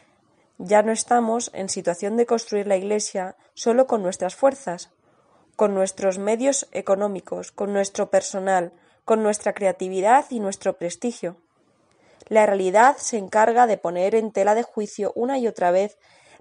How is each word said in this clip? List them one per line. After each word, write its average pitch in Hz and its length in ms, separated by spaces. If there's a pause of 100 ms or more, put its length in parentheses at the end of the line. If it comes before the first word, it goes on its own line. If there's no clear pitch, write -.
(560)
ya 208 260
no 220 100
estamos 233 600
en 190 160
situación 190 480
de 233 100
construir 226 400
la 202 100
Iglesia 196 600 (160)
solo 247 340
con 226 160
nuestras 185 320
fuerzas, 269 560 (640)
con 208 180
nuestros 190 440
medios 233 540
económicos, 190 800
con 202 200
nuestro 196 380
personal, 190 640 (320)
con 220 180
nuestra 208 300
creatividad 190 800
y 240 100
nuestro 196 360
prestigio. 175 600 (880)
La 214 200
realidad 202 500
se - 220
encarga 220 480
de 214 120
poner 180 360
en 220 180
tela 202 220
de 233 80
juicio 208 520
una 262 240
y 240 80
otra 185 240
vez 190 280 (420)